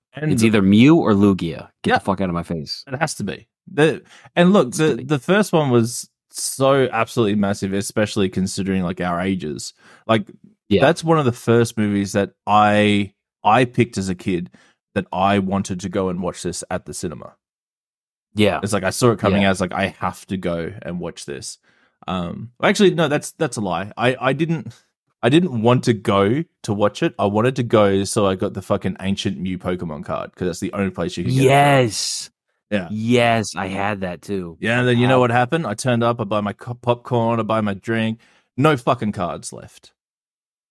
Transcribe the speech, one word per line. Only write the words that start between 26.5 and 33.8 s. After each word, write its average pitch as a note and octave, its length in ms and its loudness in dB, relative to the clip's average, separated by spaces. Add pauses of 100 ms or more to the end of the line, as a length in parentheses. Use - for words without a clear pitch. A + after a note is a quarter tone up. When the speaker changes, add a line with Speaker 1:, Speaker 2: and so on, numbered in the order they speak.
Speaker 1:
to A2+ 100 -4
watch G#2 300 0
it. E3 160 -2
I G#2 80 0
wanted A2 300 0
to C#3 60 -2
go G2+ 420 4
so G2+ 220 0
I F#2+ 100 2
got F#2+ 180 -4
the G2 80 -10
fucking F#2+ 380 -2
ancient F#2+ 380 -4
Mew F2+ 200 -6
Pokemon F2+ 480 -6
card, C#2+ 280 -8
'cause F#2 120 -6
that's E2+ 140 -6
the F#2+ 120 -6
only G2 180 -2
place F2 280 -6
you F2 60 -4
can B2 100 -2
get C3 60 2
it - 20 2
from. C3 80 6
Speaker 2:
Yes. C#3 800 2 (400)
Speaker 1:
Yeah. F#2+ 200 -4
Speaker 2:
Yes, A2+ 640 2
I F#2+ 100 -6
had G2 340 -4